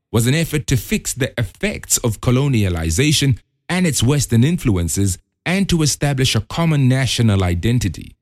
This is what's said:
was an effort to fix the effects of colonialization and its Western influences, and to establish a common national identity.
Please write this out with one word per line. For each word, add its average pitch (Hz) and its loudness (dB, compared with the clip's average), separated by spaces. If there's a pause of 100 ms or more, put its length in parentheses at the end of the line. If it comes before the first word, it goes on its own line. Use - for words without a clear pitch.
(120)
was 110 2
an 131 2
effort 156 -2
to 139 2
fix - -4
the 127 -4
effects - -4
of 113 -4
colonialization 123 0 (320)
and 185 0
its 147 -2
Western 123 2
influences, 98 0 (260)
and 185 0
to 165 2
establish 135 0
a - 2
common 156 0
national 117 2
identity. 92 -2